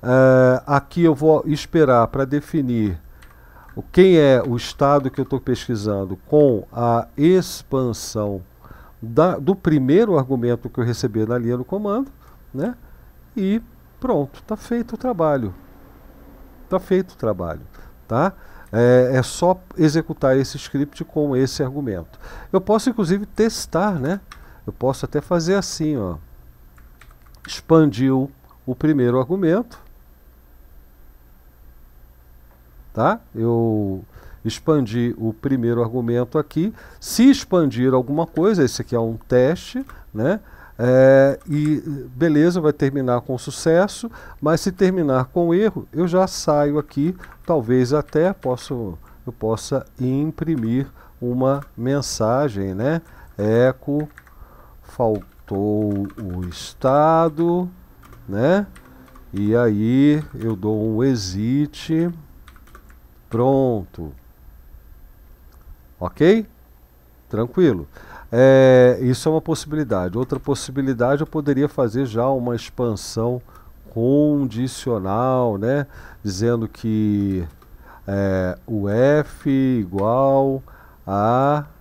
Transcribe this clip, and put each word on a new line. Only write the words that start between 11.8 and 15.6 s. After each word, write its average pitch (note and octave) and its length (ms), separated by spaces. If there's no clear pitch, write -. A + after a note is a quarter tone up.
né? F3+ 240
E G#3 260
pronto, E3+ 440
tá G#3+ 120
feito A#3 380
o A3 40
trabalho. D3+ 560